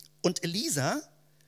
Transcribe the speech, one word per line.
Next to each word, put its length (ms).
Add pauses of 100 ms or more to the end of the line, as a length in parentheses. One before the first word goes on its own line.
(220)
und 220
Elisa 580 (460)